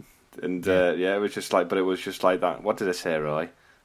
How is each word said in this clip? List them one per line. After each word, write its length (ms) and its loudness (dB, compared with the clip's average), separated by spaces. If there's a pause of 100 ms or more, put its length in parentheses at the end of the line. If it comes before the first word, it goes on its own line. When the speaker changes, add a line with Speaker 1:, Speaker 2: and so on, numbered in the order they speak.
(420)
Speaker 1:
and, 240 -4
Speaker 2:
Yeah. 220 4
Speaker 1:
uh, 40 2
yeah, 240 0
it 20 0
was 160 -2
just 180 -8
like, 160 4
but 100 0
it 40 4
was 180 0
just 220 -8
like 180 4
that. 220 0
What 140 0
did 120 -2
I 40 2
say, 240 -2
Roy? 320 -2 (360)